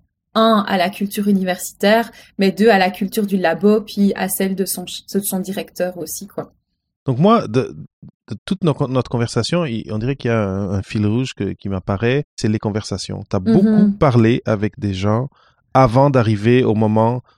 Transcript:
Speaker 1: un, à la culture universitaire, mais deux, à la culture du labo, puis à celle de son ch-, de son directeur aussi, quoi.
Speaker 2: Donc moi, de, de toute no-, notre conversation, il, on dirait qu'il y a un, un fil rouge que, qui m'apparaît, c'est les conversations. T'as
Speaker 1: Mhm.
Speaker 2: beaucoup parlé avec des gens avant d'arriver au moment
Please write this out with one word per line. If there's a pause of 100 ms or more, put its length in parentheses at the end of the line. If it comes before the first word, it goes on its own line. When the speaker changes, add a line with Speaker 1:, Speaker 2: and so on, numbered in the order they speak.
(340)
Speaker 1:
un,
à
la
culture
universitaire, (260)
mais
deux,
à
la
culture
du
labo,
puis
à
celle
de
son
ch-,
de
son
directeur
aussi,
quoi. (540)
Speaker 2:
Donc
moi,
de, (540)
de (100)
toute
no-,
notre
conversation,
il,
on
dirait
qu'il
y
a
un,
un
fil
rouge
que,
qui
m'apparaît, (120)
c'est
les
conversations.
T'as
Speaker 1:
Mhm.
Speaker 2:
beaucoup
parlé
avec
des
gens (480)
avant
d'arriver
au
moment (160)